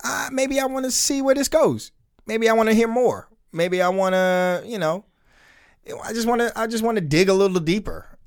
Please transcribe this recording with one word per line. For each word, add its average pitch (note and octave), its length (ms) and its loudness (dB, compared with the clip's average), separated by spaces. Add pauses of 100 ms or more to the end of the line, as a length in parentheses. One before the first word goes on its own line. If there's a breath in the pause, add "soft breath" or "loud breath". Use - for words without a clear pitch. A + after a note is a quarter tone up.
uh, - 260 -4
maybe C4+ 300 -2
I C4+ 60 -4
wanna C4 240 -4
see C#4 320 -2
where C4+ 120 4
this C#4 140 0
goes. G#3 420 0 (360)
Maybe A3+ 220 0
I A3+ 40 4
wanna A3 220 4
hear A3+ 120 4
more. A3+ 420 0 (220)
Maybe F3+ 320 0
I F3+ 60 4
wanna, F#3 760 0
you A3+ 120 -8
know, F3 260 -2 (1000 soft breath)
I - 80 -8
just A3+ 160 -2
wanna, A#3 260 0
I A3+ 120 -2
just A3 180 -4
wanna A3+ 160 0
dig D#3+ 300 2
a F#3+ 40 4
little F#3+ 260 2
deeper. E3 460 -4 (200)